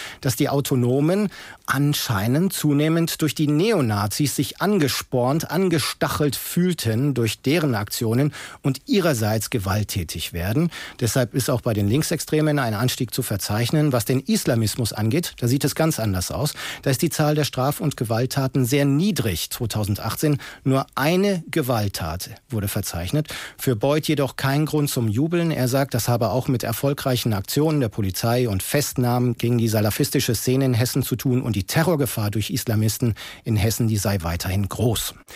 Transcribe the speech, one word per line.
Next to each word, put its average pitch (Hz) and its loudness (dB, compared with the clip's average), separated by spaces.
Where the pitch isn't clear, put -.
dass - -2
die 139 2
Autonomen 143 2
anscheinend 135 0
zunehmend 160 2
durch 151 0
die 156 0
Neonazis 143 0
sich - -4
angespornt, 147 0
angestachelt 156 0
fühlten 143 0
durch 113 0
deren 147 2
Aktionen 113 0
und 135 -2
ihrerseits 113 2
gewalttätig 95 -4
werden. 110 0
Deshalb 120 0
ist 135 0
auch 127 0
bei 117 0
den 104 2
Linksextremen 151 0
ein 117 -2
Anstieg 123 -2
zu 127 -2
verzeichnen. 120 0
Was 117 2
den 131 2
Islamismus 120 0
angeht, 110 -2
da 123 -2
sieht 127 2
es 139 0
ganz 160 0
anders 98 -2
aus. 143 -2
Da 139 0
ist 127 0
die 170 2
Zahl 151 2
der 147 2
Straf- 135 -2
und 151 -2
Gewalttaten 127 0
sehr 139 4
niedrig. 143 0
Zweitausendachtzehn 113 -2
nur 135 2
eine 180 2
Gewalttat 107 -2
wurde 101 -2
verzeichnet. 98 -2
Für 127 0
Beuth 147 2
jedoch 143 0
kein 143 0
Grund 143 0
zum 117 0
Jubeln. 160 0
Er 127 0
sagt, 135 0
das 117 0
habe 113 2
auch 131 -2
mit 127 0
erfolgreichen 127 0
Aktionen 147 0
der 120 2
Polizei 117 0
und 98 -2
Festnahmen 123 0
gegen 120 2
die 113 2
salafistische 110 0
Szene 131 0
in 127 2
Hessen 123 0
zu - -2
tun 127 0
und 117 -2
die 98 -2
Terrorgefahr 143 0
durch 107 -4
Islamisten 110 0
in 110 0
Hessen, 110 2
die 110 2
sei 101 0
weiterhin 90 -2
groß. - -2